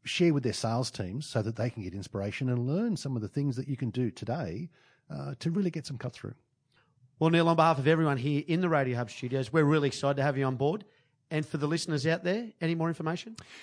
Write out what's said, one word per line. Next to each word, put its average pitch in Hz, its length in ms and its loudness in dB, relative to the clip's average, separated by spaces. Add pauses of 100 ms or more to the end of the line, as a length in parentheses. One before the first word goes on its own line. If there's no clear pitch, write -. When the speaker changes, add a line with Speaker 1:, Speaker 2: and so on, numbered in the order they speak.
Speaker 1:
share 170 280 2
with 139 120 0
their 110 80 0
sales 120 400 -2
teams 104 340 -6
so 113 160 -2
that 113 140 -4
they 117 120 0
can 117 140 -8
get 90 100 -8
inspiration 101 560 -4
and 123 200 0
learn 196 280 -2
some 135 200 -4
of 110 40 -2
the 104 80 -4
things 143 280 -2
that 135 100 -6
you 135 100 -4
can 120 140 -2
do 120 220 0
today, 120 580 -6 (400)
uh, 147 300 -8
to 170 100 0
really 185 200 0
get 165 160 -8
some 131 120 -8
cut 120 140 -6
through. - 220 -12 (840)
Speaker 2:
Well, 160 120 4
Neil, 170 180 6
on 165 80 6
behalf 160 220 6
of 131 80 0
everyone 156 300 4
here 143 300 0
in 175 160 2
the 175 60 2
Radio 135 280 2
Hub 120 140 -2
studios, 127 420 -4
we're 156 120 6
really 143 240 6
excited 139 280 0
to 139 60 2
have 139 160 2
you 139 60 2
on 131 120 0
board. 156 280 0 (480)
And 156 120 0
for 156 140 -4
the 147 80 -2
listeners 151 400 0
out 170 180 0
there, 214 240 -2 (120)
any 165 140 0
more 165 140 0
information? 165 480 -6 (260)